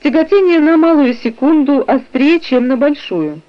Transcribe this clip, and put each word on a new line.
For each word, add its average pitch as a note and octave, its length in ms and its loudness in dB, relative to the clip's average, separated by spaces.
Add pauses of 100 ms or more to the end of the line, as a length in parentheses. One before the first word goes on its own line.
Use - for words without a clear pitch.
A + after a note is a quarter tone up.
тяготение E4+ 580 2
на D#4+ 180 2
малую D4+ 380 2
секунду C#4 720 0
острее, C4+ 540 0
чем B3+ 280 -2
на C4 100 -2
большую. F3+ 720 -4